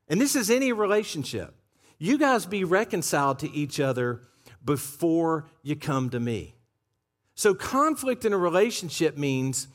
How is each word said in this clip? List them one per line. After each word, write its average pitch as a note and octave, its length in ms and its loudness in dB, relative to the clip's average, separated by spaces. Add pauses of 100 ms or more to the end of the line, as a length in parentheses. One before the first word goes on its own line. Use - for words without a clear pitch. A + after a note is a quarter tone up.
And F3 140 2
this C#4+ 160 2
is G#3+ 140 0
any B3+ 220 2
relationship. G3+ 800 -2 (440)
"You A3 200 0
guys B3+ 280 2
be G3 160 -2
reconciled E3+ 800 2
to D#3 100 -6
each D3 300 -4
other B2 420 0 (420)
before D#3+ 840 0 (160)
you D3 140 -4
come C3+ 340 -2
to A#2+ 100 -4
me." A2+ 340 -6 (800)
So G3+ 200 2
conflict C4 720 0
in G#3 80 2
a G3 60 2
relationship F3 800 0
means C3+ 580 -2